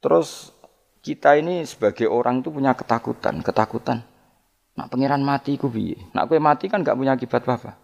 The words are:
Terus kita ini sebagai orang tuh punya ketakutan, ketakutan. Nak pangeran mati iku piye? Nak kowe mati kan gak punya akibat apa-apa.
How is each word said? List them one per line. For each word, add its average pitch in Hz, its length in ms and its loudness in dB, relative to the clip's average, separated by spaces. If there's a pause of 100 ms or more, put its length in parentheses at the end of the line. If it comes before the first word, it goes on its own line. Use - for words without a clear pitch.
Terus - 500 0 (540)
kita 147 320 4
ini 170 260 -2
sebagai 113 460 0
orang 120 320 2
tuh 160 160 -6
punya 135 160 2
ketakutan, - 720 -2
ketakutan. 117 560 -2 (720)
Nak - 160 -10
pangeran 139 320 0
mati 139 340 -2
iku 135 140 -2
piye? 113 260 -4 (220)
Nak - 80 0
kowe 156 160 2
mati 151 240 2
kan 196 160 -2
gak 117 160 0
punya 135 160 2
akibat 123 320 -2
apa-apa. 120 380 -4